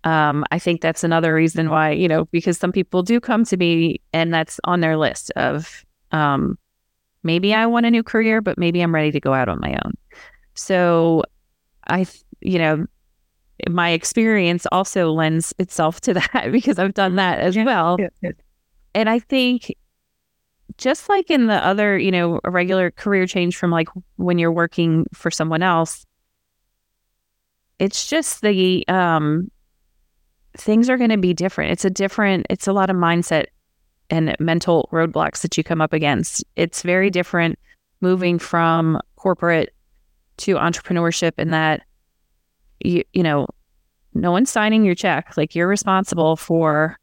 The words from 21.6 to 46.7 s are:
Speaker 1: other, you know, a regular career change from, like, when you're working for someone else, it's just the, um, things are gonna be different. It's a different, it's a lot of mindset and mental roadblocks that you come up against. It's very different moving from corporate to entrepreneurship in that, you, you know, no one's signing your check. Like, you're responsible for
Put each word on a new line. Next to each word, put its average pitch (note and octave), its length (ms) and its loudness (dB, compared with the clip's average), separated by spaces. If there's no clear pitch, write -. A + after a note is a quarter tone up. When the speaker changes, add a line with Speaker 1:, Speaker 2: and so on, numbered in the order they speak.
Speaker 1:
other, G3+ 320 2
you F#3+ 140 0
know, F3 320 0
a - 80 -2
regular F3+ 400 0
career G3 340 0
change F3+ 320 -2
from, F3 140 0
like, E3 180 0
when F3+ 200 0
you're E3+ 140 2
working E3 600 0
for - 180 -6
someone D#3+ 320 -2
else, E3 420 0
it's - 300 -4
just - 320 -4
the, F#3 460 2
um, E3+ 600 0
things A3+ 340 2
are B3+ 80 2
gonna A#3 200 2
be F3+ 160 2
different. E3 380 -2
It's F3 140 -4
a F#3+ 40 2
different, G3 600 -2
it's - 180 -4
a G3 60 0
lot F#3+ 160 2
of F#3+ 60 0
mindset E3+ 500 0
and D#3+ 300 0
mental E3 520 0
roadblocks D#3+ 500 -2
that - 160 -4
you - 60 -2
come E3 180 -2
up D#3 120 0
against. D3 500 -2
It's - 260 -2
very F#3 280 2
different F3 480 -2
moving F3+ 380 2
from E3 600 0
corporate E3+ 580 0
to - 180 0
entrepreneurship E3+ 840 -2
in D#3+ 120 -4
that, D#3+ 320 0
you, F3 240 0
you F3+ 100 0
know, D3 240 0
no F3 180 0
one's G#3 180 2
signing A3 360 2
your F3+ 100 2
check. E3 420 -4
Like, D#3 180 -4
you're E3+ 120 0
responsible F#3+ 680 0
for D#3+ 680 0